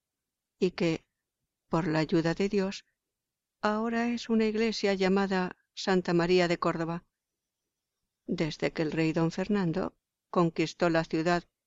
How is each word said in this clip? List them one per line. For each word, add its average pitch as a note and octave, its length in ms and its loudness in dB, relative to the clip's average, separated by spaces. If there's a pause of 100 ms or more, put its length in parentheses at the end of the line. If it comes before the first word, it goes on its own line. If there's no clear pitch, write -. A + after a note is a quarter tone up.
(580)
y F#3 120 2
que, E3 340 -2 (640)
por D#3+ 180 0
la D#3 120 0
ayuda E3 360 0
de G3 140 -2
Dios, G3 380 -4 (760)
ahora A3+ 480 -2
es A#3 220 -6
una A3 160 4
iglesia G#3+ 480 0
llamada F#3+ 640 0 (180)
Santa F#3 400 0
María F3 340 4
de E3+ 100 0
Córdoba, E3 460 -4 (1200)
desde D#3+ 460 -2
que E3 100 -4
el D#3 80 -2
rey D#3+ 220 0
don E3 180 0
Fernando F#3 640 -2 (360)
conquistó E3+ 580 0
la E3 160 2
ciudad E3+ 400 0 (220)